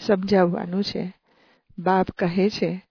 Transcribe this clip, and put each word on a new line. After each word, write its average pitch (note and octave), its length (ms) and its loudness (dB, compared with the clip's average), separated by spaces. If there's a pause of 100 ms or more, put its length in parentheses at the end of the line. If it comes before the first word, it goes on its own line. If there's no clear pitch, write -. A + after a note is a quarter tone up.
સમજાવવાનું F#3+ 760 2
છે. F#3 300 -8 (680)
બાપ F#3 320 2
કહે F#3 380 0
છે F3+ 420 -4